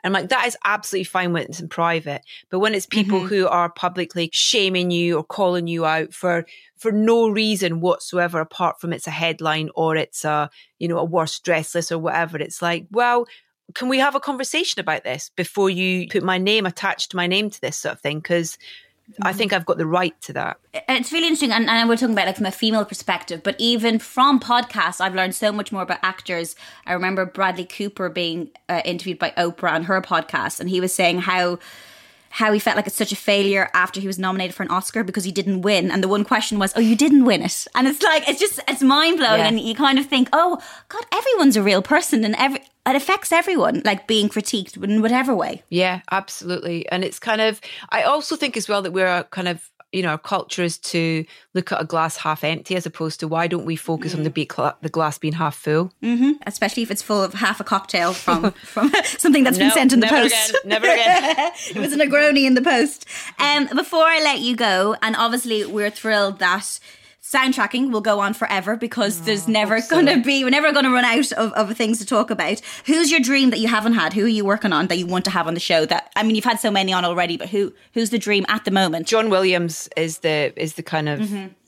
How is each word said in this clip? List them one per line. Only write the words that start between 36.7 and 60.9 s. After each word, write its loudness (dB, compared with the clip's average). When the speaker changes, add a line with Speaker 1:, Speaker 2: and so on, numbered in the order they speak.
Speaker 2:
"Oh, 2
you 6
didn't 6
win 4
it." -6
And 2
it's -2
like, 2
it's -2
just, 0
it's -2
mind-blowing. 4
Speaker 1:
Yeah. 4
Speaker 2:
And 2
you -4
kind 4
of 0
think, 2
"Oh, 4
God, -8
everyone's 4
a 2
real 4
person," 2
and 0
every, 0
it 2
affects 0
everyone, 2
like, -2
being 2
critiqued -4
in 2
whatever 2
way. -2
Speaker 1:
Yeah, 0
absolutely. -6
And -2
it's -8
kind -2
of, 0
I 0
also 0
think -4
as -6
well 0
that -6
we're 0
a 0
kind -6
of, -8
you -4
know, -2
our -2
culture -4
is -2
to -2
look -2
at -2
a -2
glass -2
half -4
empty -2
as -4
opposed -8
to -4
why 0
don't -2
we -4
focus -4
on -2
the -2
Speaker 2:
Mm. -14
Speaker 1:
be-, -2
cla-, -4
the -6
glass -2
being -4
half -2
full. 0
Speaker 2:
Mm-hmm. 2
Especially -4
if -8
it's -6
full 0
of -6
half 0
a -6
cocktail 0
from, 0
Speaker 1:
<laughs> -18
Speaker 2:
from 0
<laughs> -
something 6
that's 4
been 6
Speaker 1:
No, 4
Speaker 2:
sent 4
in 6
the 4
Speaker 1:
never 4
Speaker 2:
post. 2
Speaker 1:
again. 0
Never 0
again. 4